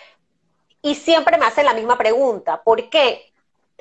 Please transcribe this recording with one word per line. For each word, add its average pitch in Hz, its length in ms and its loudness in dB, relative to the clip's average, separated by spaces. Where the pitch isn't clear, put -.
y 294 140 -2
siempre 330 420 0
me 254 80 0
hacen 285 200 0
la 254 80 4
misma 226 240 -2
pregunta, 226 640 -2
¿por 233 260 0
qué, 277 440 -2